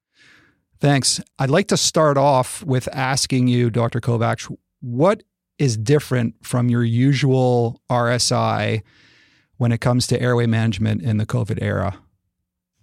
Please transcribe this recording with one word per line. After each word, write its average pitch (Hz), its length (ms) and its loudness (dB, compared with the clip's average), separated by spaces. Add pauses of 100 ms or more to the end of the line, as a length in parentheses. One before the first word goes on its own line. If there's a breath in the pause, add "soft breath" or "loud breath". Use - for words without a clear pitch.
(800 soft breath)
Thanks. 143 400 0 (180)
I'd 135 120 0
like 185 180 2
to 196 80 2
start 156 400 2
off 135 480 0
with 127 280 -2
asking 131 560 0
you, 120 200 2
Doctor 117 320 -2
Kovacs, 117 500 -2 (300)
what 147 420 0 (360)
is 127 180 0
different 120 680 0
from 123 280 -2
your 120 120 2
usual 123 1080 2
R 120 180 2
S 120 240 0
I 110 500 0 (760 soft breath)
when 120 120 0
it 117 120 -2
comes 123 260 0
to 123 120 0
airway 120 260 2
management 113 560 0
in 113 160 0
the 107 80 -2
covid 113 360 -4
era? 98 360 -4 (840)